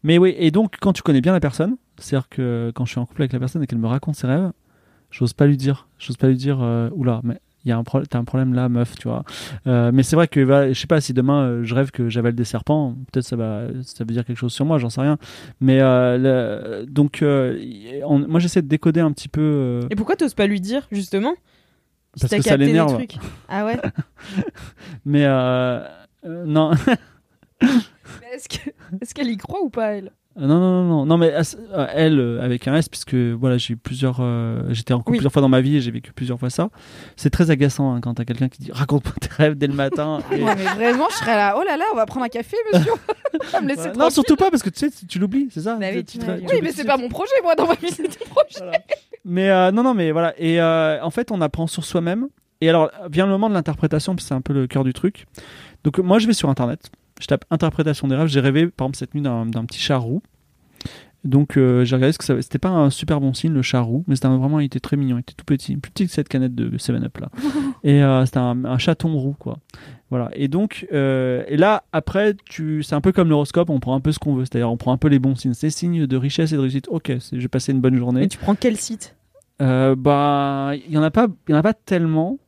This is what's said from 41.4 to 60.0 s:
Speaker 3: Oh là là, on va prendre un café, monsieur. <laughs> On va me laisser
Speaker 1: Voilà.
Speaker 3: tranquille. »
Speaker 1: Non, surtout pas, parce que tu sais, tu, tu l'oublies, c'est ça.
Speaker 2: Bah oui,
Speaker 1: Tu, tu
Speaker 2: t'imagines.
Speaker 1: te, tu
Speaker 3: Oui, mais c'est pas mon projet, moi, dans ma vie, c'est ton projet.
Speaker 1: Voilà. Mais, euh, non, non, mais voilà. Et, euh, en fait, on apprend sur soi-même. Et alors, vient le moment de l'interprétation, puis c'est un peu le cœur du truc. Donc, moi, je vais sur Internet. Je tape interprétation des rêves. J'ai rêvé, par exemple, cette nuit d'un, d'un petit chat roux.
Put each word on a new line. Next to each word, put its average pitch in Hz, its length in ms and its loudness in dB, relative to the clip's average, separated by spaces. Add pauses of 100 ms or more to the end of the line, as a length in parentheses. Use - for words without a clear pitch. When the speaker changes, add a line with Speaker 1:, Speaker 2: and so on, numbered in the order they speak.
Speaker 3:
Oh 330 60 0
là 330 120 -2
là, 339 160 -2
on 254 40 -2
va 220 100 0
prendre 254 180 -6
un 240 60 -6
café, 233 260 -8 (160)
monsieur. 262 240 2
<laughs> - 60 -14 (320)
On 302 180 -6
va - 80 0
me 277 80 -2
laisser 269 80 -2
Speaker 1:
Voilà. 165 160 -8
Speaker 3:
tranquille. » 240 120 0
Speaker 1:
Non, 330 60 4
surtout 285 260 2
pas, 381 140 2
parce 294 120 0
que 185 80 -4
tu - 80 -16
sais, 285 120 -2
tu, - 160 -20
tu 180 120 -8
l'oublies, 233 320 -2
c'est 156 120 -10
ça. 226 140 -4
Speaker 2:
Bah 202 160 -6
oui, - 120 -6
Speaker 1:
Tu, - 80 -18
tu - 60 -12
Speaker 2:
t'imagines. - 280 -6
Speaker 1:
te, - 40 -4
tu 539 60 4
Speaker 3:
Oui, 440 60 2
mais 320 100 -4
c'est 285 120 -8
pas 269 120 2
mon 247 140 -4
projet, 392 220 -4 (100)
moi, 339 120 2
dans 320 120 2
ma 330 80 2
vie, 339 160 -4
c'est 320 140 -8
ton 370 260 -8
projet. 587 280 0
Speaker 1:
Voilà. 640 200 -4 (480)
Mais, 190 240 2
euh, 185 200 6
non, 226 120 2
non, 262 120 4
mais 165 180 0
voilà. 165 260 0
Et, 165 240 2
euh, 160 400 2
en 160 80 -4
fait, 240 200 -6
on 196 120 -2
apprend 165 240 -2
sur 160 180 -8
soi-même. 180 440 -2 (340)
Et 160 80 4
alors, 160 200 4 (200)
vient 175 160 2
le 196 60 2
moment 202 180 2
de 202 40 0
l'interprétation, 156 600 -2
puis - 80 -8
c'est 143 100 -6
un 131 60 -2
peu 139 140 -6
le 135 120 0
cœur 135 180 -2
du 127 100 0
truc. - 320 -4 (580)
Donc, 151 140 0
moi, 185 200 4
je 220 80 2
vais 233 60 2
sur - 160 0
Internet. 131 420 -2 (300)
Je - 80 -14
tape 139 220 0
interprétation 151 580 0
des 131 80 2
rêves. 156 120 2
J'ai 139 120 2
rêvé, 139 260 4
par 135 200 -6
exemple, 135 120 -6
cette - 160 -12
nuit 147 80 -2
d'un, 117 240 -2
d'un 113 180 -4
petit - 160 -12
chat 139 160 0
roux. 123 260 -2 (1040)